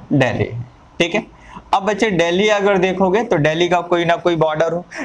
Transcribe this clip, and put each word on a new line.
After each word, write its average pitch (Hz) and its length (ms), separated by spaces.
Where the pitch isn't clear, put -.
दिल्ली 117 320
है, 120 220
ठीक 170 160
है? - 220
अब 196 80
बच्चे 214 280
दिल्ली 175 380
अगर 202 300
देखोगे 185 460
तो 190 140
दिल्ली 160 300
का 175 120
कोई 170 240
ना 170 120
कोई 170 200
border 160 360
हो, 175 120